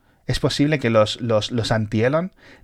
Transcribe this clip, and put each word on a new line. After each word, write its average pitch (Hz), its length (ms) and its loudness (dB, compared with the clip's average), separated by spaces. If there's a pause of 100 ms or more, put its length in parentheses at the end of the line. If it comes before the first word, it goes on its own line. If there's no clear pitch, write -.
(260)
es 127 120 -2
posible 147 400 0
que 123 120 0
los, 110 320 2
los, 110 280 0
los 117 220 -2
anti-Elon 117 600 0 (300)